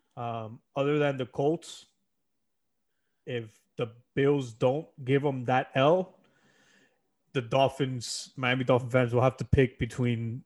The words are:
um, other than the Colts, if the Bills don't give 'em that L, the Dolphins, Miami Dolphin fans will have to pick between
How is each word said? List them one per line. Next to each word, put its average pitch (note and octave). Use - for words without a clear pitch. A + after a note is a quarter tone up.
um, A#2
other C#3+
than C#3+
the C3
Colts, -
if A#2+
the B2
Bills C#3
don't C3+
give C3
'em C3+
that C3
L, E3+
the C#3
Dolphins, C3
Miami B2+
Dolphin B2+
fans B2
will A#2+
have C3
to B2+
pick B2+
between A#2